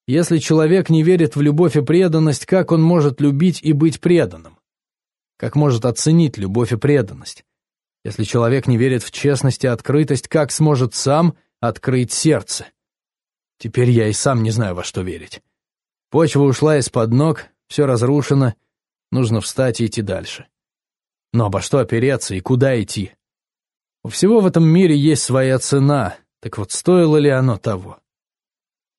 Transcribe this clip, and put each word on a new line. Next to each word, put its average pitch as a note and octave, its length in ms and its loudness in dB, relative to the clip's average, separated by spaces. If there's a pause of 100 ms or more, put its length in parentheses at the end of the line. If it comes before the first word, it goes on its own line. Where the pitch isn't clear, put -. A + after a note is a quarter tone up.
Если D#3+ 320 0
человек D#3+ 500 2
не D#3+ 140 4
верит E3+ 320 2
в C#3+ 60 0
любовь D3 360 2
и D3 40 2
преданность, D#3+ 640 0
как F#3 260 0
он D#3+ 100 4
может D#3 400 2
любить D3 400 0
и D#3 100 0
быть D3+ 300 0
преданным? G#2 560 0 (800)
Как A#2 180 -6
может C3+ 300 0
оценить D#3 520 0
любовь G#2 360 -2
и A2+ 40 -4
преданность? - 680 -2 (580)
Если A2 200 -6
человек A#2+ 440 0
не B2 100 2
верит B2+ 260 0
в - 80 -14
честность C#3 520 -2
и C3 40 0
открытость, C3+ 600 -2
как D3+ 240 -2
сможет C#3 440 0
сам D3+ 400 0 (240)
открыть B2 520 -4
сердце? - 540 -2 (920)
Теперь B2 320 0
я A2+ 160 4
и G#2+ 60 -2
сам B2+ 280 0
не A2 80 0
знаю, G#2+ 240 -2
во F2+ 100 -10
что - 180 -8
верить. E2+ 400 -12 (680)
Почва C#3+ 340 2
ушла D3 360 2
из-под A2+ 320 -2
ног, D3 340 0 (220)
все D3 180 -2
разрушено, C3 720 0 (560)
нужно A#2 280 0
встать B2+ 420 -4
и A#2 40 -2
идти A2 160 -6
дальше. - 460 -10 (840)
Но A#2 140 0
обо G2 160 -4
что - 160 -2
опереться A#2+ 580 -2
и F#2 60 -6
куда B2+ 400 -2
идти? F#2+ 320 -8 (920)
У A#2 60 -12
всего G#3+ 320 2
в F#3 60 4
этом E3 180 4
мире D#3+ 320 4
есть D3 260 2
своя C3 360 0
цена, C#3 560 0 (260)
так - 160 -12
вот G#2 140 -8
стоило E3+ 440 2
ли D3 140 4
оно C3 280 0
того? G2 440 -8 (960)